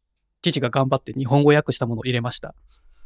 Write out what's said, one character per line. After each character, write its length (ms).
父 180
が 100
頑 180
張 100
っ 40
て 100
日 120
本 180
語 100
訳 200
し 60
た 80
も 100
の 60
を 20
入 80
れ 80
ま 100
し 80
た。 160